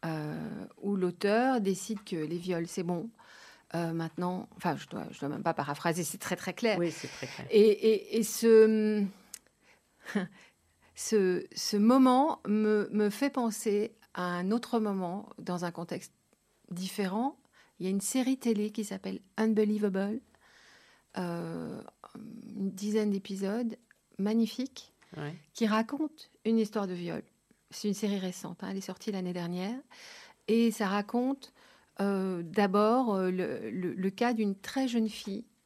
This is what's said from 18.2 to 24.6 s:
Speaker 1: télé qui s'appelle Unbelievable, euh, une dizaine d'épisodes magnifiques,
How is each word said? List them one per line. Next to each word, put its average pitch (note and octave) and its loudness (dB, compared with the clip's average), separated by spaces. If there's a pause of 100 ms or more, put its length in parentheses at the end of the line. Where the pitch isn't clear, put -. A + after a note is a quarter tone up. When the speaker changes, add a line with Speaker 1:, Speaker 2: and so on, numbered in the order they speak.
Speaker 1:
télé G#3+ 0
qui G#3+ -6
s'appelle G3 -8 (160)
Unbelievable, G#3 2 (960)
euh, E3+ -6 (760)
une G3 -2
dizaine G#3 0
d'épisodes G3 -4 (420)
magnifiques, A3+ -2 (240)